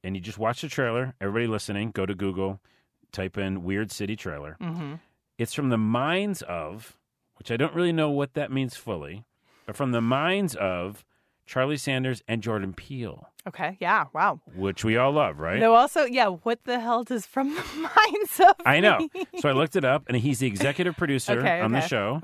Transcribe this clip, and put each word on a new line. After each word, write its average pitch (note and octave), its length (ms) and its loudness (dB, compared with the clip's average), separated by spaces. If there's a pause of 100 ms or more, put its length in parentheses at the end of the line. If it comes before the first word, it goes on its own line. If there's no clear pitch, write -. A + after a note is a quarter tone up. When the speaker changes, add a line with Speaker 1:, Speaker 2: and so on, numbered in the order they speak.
Speaker 1:
and F#2+ 100 -6
you F#2+ 60 -6
just G2+ 180 -12
watch A2 220 -2
the D#3 80 -8
trailer. B2+ 540 -2
Everybody G#2+ 260 0
listening, G#2+ 420 -4
go G2 140 -2
to G2 100 -2
Google, G2 460 -4 (520)
type F#2+ 260 -6
in F#2+ 240 -2
Weird G2 280 -2
City G#2 240 -6
trailer. D2+ 460 -10
Speaker 2:
Mm-hmm. E3 360 -8 (420)
Speaker 1:
It's A#2 160 -4
from C#3 160 0
the A2+ 80 2
minds D3+ 640 0
of, F2 560 -10 (400)
which - 120 -10
I A#2 60 -2
don't C#3+ 180 0
really F3 180 2
know D#3 180 2
what C#3+ 240 -2
that D3 180 -4
means C3 240 -2
fully, F2+ 480 -8 (400)
but A2+ 100 -10
from C3 180 -2
the A#2 100 2
minds D#3 520 0
of F#2 480 -2 (440)
Charlie C3+ 300 -2
Sanders C3 500 -2
and A2+ 160 -2
Jordan G2 320 -4
Peele. - 560 -12 (160)
Speaker 2:
Okay, F3+ 320 -6
yeah, F3+ 340 2
wow. E3 280 0 (160)
Speaker 1:
Which F#2+ 280 -4
we A2+ 120 4
all C3+ 160 4
love, A2 260 2
right? E2 220 -2
Speaker 2:
Though A3+ 160 8
also, D4 280 4
yeah, B3 220 2
what G3+ 380 -4
the B3 160 -2
hell A#3 240 0
does A3+ 220 -4
from C#4 280 -2
the F4+ 80 -6
<laughs> - 140 -10 (200)
minds G#4+ 440 2
of F#4+ 160 10 (100)
Speaker 1:
I C#3 140 6
know. - 180 6 (160)
Speaker 2:
mean? F#4 120 -6 (120)
Speaker 1:
So D3+ 100 0
I C#3 40 2
looked D3+ 240 2
it D3 80 0
up, C3+ 240 2
and B2 80 0
he's B2 240 0
the C3 80 0
executive C#3 480 0
Speaker 2:
<laughs> - 20 -18
Speaker 1:
producer C#3 400 0
Speaker 2:
Okay, E3 220 2
Speaker 1:
on A2 100 2
the B2+ 80 2
Speaker 2:
okay, D#3 80 0
Speaker 1:
show. A#2 380 0